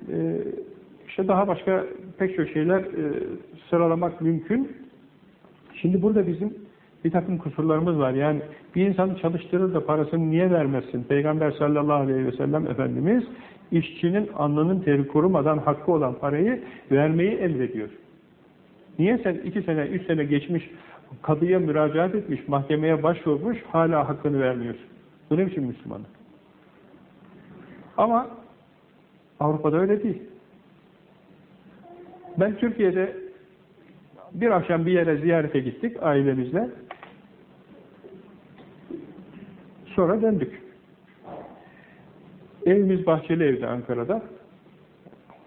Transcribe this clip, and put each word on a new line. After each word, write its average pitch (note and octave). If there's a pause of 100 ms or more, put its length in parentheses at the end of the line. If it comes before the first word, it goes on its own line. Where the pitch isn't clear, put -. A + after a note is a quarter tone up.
(120)
e, E3 (680)
işte F#3+
daha G3
başka F#3+ (320)
pek F#3+
çok D#3
şeyler, E3
e, D#3+ (560)
sıralamak E3+
mümkün. E3 (960)
Şimdi F3+
burada G3+
bizim F3 (520)
bir E3
takım F3
kusurlarımız D#3+
var. C3
Yani C#3+ (340)
bir F#3
insanı F#3
çalıştırır F3
da D#3
parasını D#3
niye F3+
vermezsin? C#3
Peygamber D3+
sallallahu D3
aleyhi C3
ve B2+
sellem C#3+
Efendimiz C3+ (480)
işçinin F3
alnının D3+
teri C#3+
kurumadan D#3
hakkı D3
olan D3
parayı D3+ (280)
vermeyi D#3+
emrediyor. B2+ (1120)
Niye G3+
sen G3
iki F#3
sene, D#3
üç F#3
sene D#3+
geçmiş, C#3+ (520)
kadıya E3+
müracaat D#3
etmiş, F#3
mahkemeye D3+
başvurmuş, E3 (140)
hala E3
hakkını C#3+
vermiyorsun? A#2+ (440)
Bu D3+
ne F#3+
biçim F3+
Müslümanlık? A2 (1900)
Ama A#3 (1120)
Avrupa'da D3+
öyle G3+
değil. G3 (2250)
Ben G#3
Türkiye'de G3 (1120)
bir A3+
akşam E3+
bir F3
yere E3
ziyarete D3+
gittik B2+
ailemizle. C#3 (3250)
Sonra F#3+
döndük. G#3 (2000)
Evimiz F#3+
bahçeli E3
evde B2+
Ankara'da. B2 (1300)